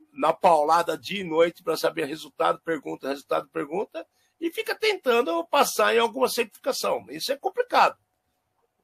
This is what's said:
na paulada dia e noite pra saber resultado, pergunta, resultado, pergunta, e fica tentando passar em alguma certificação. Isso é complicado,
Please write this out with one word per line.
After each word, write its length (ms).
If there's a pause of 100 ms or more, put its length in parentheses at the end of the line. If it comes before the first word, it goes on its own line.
(120)
na 200
paulada 640
dia 260
e 20
noite 400
pra 120
saber 280
resultado, 560
pergunta, 480
resultado, 400
pergunta, 580 (320)
e 120
fica 240
tentando 720
passar 500
em 20
alguma 300
certificação. 800
Isso 240
é 40
complicado, 600 (880)